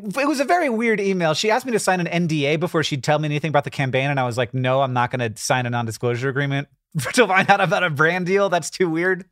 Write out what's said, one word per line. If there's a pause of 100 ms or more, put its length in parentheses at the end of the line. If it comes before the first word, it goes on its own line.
(180)
it
was
a
very
weird
email.
She
asked
me
to
sign
an
N
D
A
before
she'd
tell
me
anything
about
the
campaign,
and
I
was
like,
"No,
I'm
not
gonna
sign
a
non-disclosure
agreement (240)
<laughs>
to
find
out
about
a
brand
deal.
That's
too
weird."